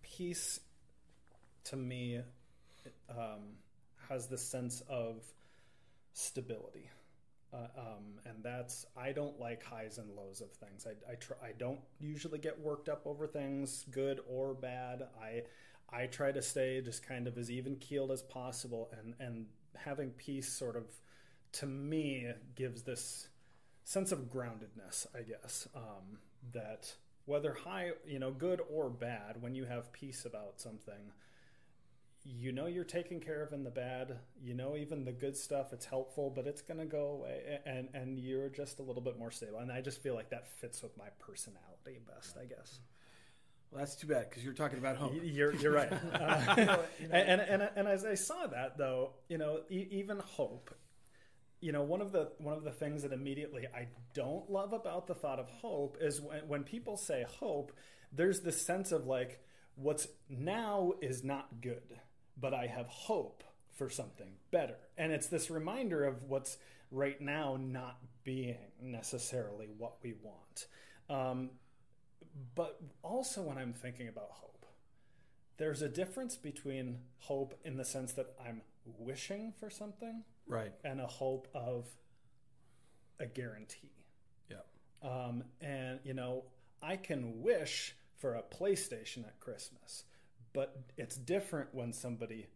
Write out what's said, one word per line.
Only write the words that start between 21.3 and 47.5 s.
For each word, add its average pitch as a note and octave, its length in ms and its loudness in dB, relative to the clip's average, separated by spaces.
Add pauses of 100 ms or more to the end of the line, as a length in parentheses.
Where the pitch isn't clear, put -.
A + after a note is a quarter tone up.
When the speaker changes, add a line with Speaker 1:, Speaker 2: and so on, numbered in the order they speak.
Speaker 1:
to - 120 -2
me, C#3 640 2 (280)
gives B2+ 280 -2
this - 440 -4 (580)
sense F#3+ 260 2
of C3+ 180 0
groundedness, A2 800 -4 (100)
I A#2+ 40 -6
guess, - 540 -6
um, G#2 440 -10 (340)
that A2 400 -6 (320)
whether C#3+ 280 4
high, F3+ 380 -2 (140)
you C#3+ 140 -2
know, C3 120 2
good E3 380 4
or D3+ 200 2
bad, A#2 520 -4
when B2 140 -2
you C3 100 -2
have A#2+ 280 -4
peace - 320 -8
about G#2 340 -6
something, G#2 520 -10 (1160)
you B2+ 220 -2
know C3+ 140 0
you're F3 180 0
taken E3+ 380 -2
care D3+ 200 -2
of D3 120 -4
in C#3 100 -2
the B2+ 60 -2
bad, B2+ 480 -2 (260)
you B2 100 -4
know C3 220 0
even D3 300 -2
the B2 80 -2
good C3+ 240 -2
stuff, C#3 340 0
it's A#2+ 140 -8
helpful, C3+ 440 0
but C3 160 -2
it's C#3+ 160 -2
gonna D#3+ 240 -4
go D3 260 2
away, C3 300 -4 (240)
a-, D3+ 40 -4
and, C3 240 -2
and C3 260 -2
you're C3 300 0
just C#3 300 -6
a - 40 -6
little B2+ 180 -2
bit A#2+ 160 0
more A#2 140 -4
stable. G#2+ 280 -6
And B2 120 -2
I B2 80 0
just C3 240 -2
feel C3 100 4
like A2 180 -2
that - 140 -6
fits - 380 -8
with - 140 -10
my G3+ 80 -14 (140)
personality G2 840 -12
best, - 320 -14
I B2+ 60 -10
guess. B2+ 360 -12 (920)
Speaker 2:
Well, C#3 80 -6
that's C#3+ 160 0
too D#3 120 -6
bad, C3+ 220 6
'cause A#2+ 140 -8
you're C3+ 100 -2
talking C#3 240 2
about C3 200 2
hope. C3+ 160 2
Speaker 1:
Y-, D#3+ 100 0
you're, D3 320 6
you're D3 160 8
right. C#3+ 200 10
Speaker 2:
<laughs> E3 220 0
Speaker 1:
Uh, D#3 440 8
Speaker 3:
You A3 80 12
know, F#3+ 140 10 (200)
you D#3+ 80 -2
know, D#3+ 80 2
Speaker 1:
and, F#3 260 12
and, G3+ 200 8